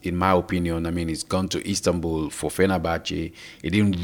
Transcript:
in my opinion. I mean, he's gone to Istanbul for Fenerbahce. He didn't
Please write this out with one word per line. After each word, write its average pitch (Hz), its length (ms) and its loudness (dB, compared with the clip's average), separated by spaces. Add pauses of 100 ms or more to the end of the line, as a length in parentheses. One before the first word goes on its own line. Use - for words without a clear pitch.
in 87 140 -2
my 92 160 4
opinion. 85 520 2
I 82 60 -2
mean, 85 160 -2
he's 80 160 -4
gone 92 280 0
to 87 200 -4
Istanbul 82 600 0
for - 200 -4
Fenerbahce. 82 800 0 (300)
He 82 80 -2
didn't 101 340 4